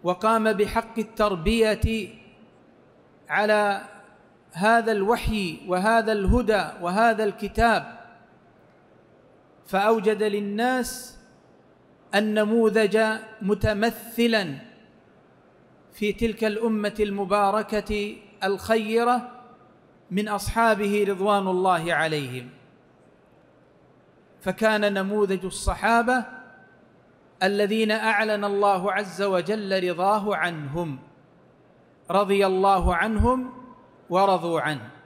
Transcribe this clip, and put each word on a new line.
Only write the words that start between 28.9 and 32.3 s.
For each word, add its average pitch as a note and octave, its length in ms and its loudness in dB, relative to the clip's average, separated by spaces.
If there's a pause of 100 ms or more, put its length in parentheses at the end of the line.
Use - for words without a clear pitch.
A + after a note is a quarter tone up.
عز F#3+ 300 -4
وجل F#3+ 680 -2
رضاه G3 460 0
عنهم، D#3 640 -6 (1120)
رضي G3 360 2